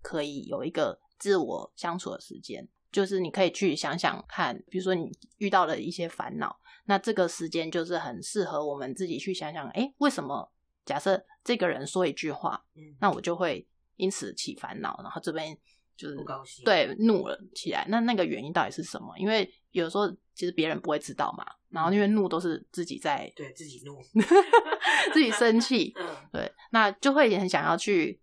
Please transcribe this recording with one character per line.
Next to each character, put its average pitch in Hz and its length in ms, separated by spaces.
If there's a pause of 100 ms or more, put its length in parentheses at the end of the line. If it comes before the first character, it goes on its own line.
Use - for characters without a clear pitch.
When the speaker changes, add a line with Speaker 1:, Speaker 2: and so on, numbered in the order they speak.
Speaker 1:
可 156 220
以 143 240
有 - 180
一 160 60
个 143 280 (200)
自 196 180
我 - 400
相 175 220
处 - 100
的 - 100
时 - 220
间， 92 260 (240)
就 196 140
是 190 160
你 165 100
可 190 140
以 170 60
去 180 260
想 156 220
想 - 280
看， 127 320 (120)
比 185 80
如 180 60
说 185 100
你 170 180 (240)
遇 196 140
到 180 160
了 156 120
一 170 120
些 170 180
烦 - 300
恼， - 200 (280)
那 196 120
这 220 140
个 180 160
时 165 180
间 160 240
就 165 140
是 170 140
很 127 240
适 208 200
合 151 220
我 147 100
们 135 200
自 185 120
己 156 120
去 185 160
想 156 180
想， 160 180
诶， 262 280
为 285 100
什 160 160
么 135 260 (360)
假 147 120
设 190 240 (220)
这 233 140
个 180 100
人 139 180
说 185 200
一 143 80
句 156 180
话， - 320 (100)
Speaker 2:
嗯。 151 280
Speaker 1:
那 202 80
我 120 100
就 170 160
会 165 320 (280)
因 190 140
此 - 220
起 - 240
烦 - 240
恼， - 220
然 - 80
后 - 120
这 170 80
边 156 240 (400)
就 - 140
是 143 80
Speaker 2:
不 151 80
高 139 180
兴。 - 220
Speaker 1:
对， 180 360
怒 220 280
了 - 100 (160)
起 - 180
来， - 180
那 233 100
那 233 140
个 185 100
原 175 180
因 - 80
到 160 140
底 98 60
是 - 120
什 - 160
么？ - 200
因 196 100
为 214 240 (200)
有 165 180
时 190 80
候 202 120 (240)
其 180 120
实 180 60
别 160 160
人 156 120
不 - 80
会 151 100
知 147 140
道 - 240
嘛， - 80 (240)
然 165 160
后 175 80
因 208 80
为 202 80
怒 208 200
都 165 120
是 160 320
自 175 120
己 139 140
在 - 380
Speaker 2:
对， 143 160
自 160 140
己 135 180
怒。 143 140 (560)
Speaker 1:
<laughs> - 580
自 311 80
己 240 120
生 233 280
气。 233 360
Speaker 2:
嗯。 175 100 (260)
Speaker 1:
对， - 180 (200)
那 214 220
就 277 200
会 262 240
很 196 100
想 156 200
要 165 100
去 180 460